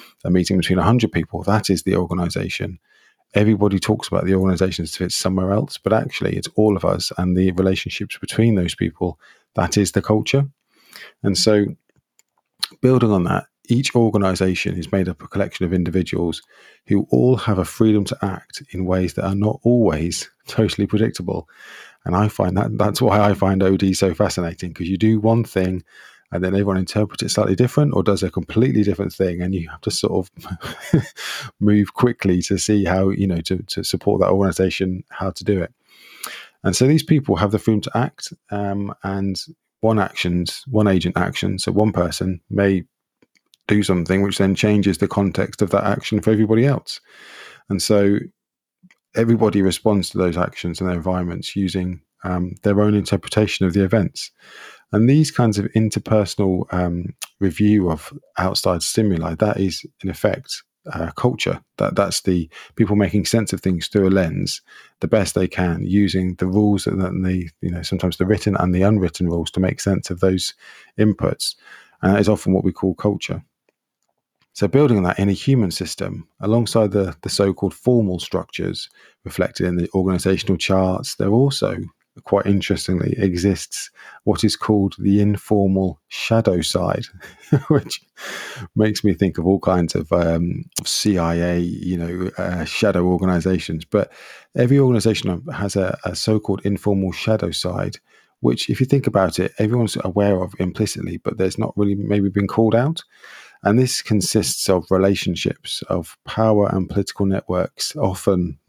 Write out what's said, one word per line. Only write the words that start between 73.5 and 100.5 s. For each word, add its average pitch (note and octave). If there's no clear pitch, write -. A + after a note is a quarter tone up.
So G#2
building C3
on F#2+
that F2+
in G2
a G2
human A2+
system, G2
alongside G#2+
the, F#2+
the -
so-called G2
formal G#2+
structures F2+
reflected F2+
in F2
the F2
organizational F#2
charts, F#2
there G2
also, A2+
quite G2
interestingly, F#2+
exists F#2
what G2+
is G#2+
called G2
the G2
informal G2
shadow A2
side, F2+
<laughs> -
which -
makes G#2+
me G2+
think F#2
of E2+
all G2
kinds F2+
of, -
um, F2
C -
I E2+
A, F2
you F2+
know, F2
uh, F2+
shadow F#2
organizations. F2+
But -
every B2+
organization A2
has G2+
a, F#2+
a F#2
so-called G#2
informal G2
shadow G2+
side, F#2
which, -
if B2
you C3
think C3+
about F#2+
it, -
everyone's A2
aware G2
of F#2